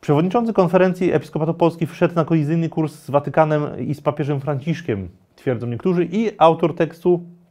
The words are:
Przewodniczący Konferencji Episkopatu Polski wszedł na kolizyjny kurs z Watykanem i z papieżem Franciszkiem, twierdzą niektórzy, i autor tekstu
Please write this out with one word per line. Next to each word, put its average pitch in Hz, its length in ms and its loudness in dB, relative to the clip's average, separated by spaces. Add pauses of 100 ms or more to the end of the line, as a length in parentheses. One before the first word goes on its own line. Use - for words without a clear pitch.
Przewodniczący 185 520 0
Konferencji 185 600 2
Episkopatu 156 400 -2
Polski 170 340 0
wszedł 170 280 -2
na 165 100 2
kolizyjny 165 440 0
kurs 156 240 -4
z - 160 -20
Watykanem 147 680 0
i - 140 -4
z 139 80 -10
papieżem 147 380 -2
Franciszkiem, 135 680 -4 (260)
twierdzą 120 320 -4
niektórzy, 170 440 0
i 208 260 -2
autor 165 380 4
tekstu 175 480 0 (280)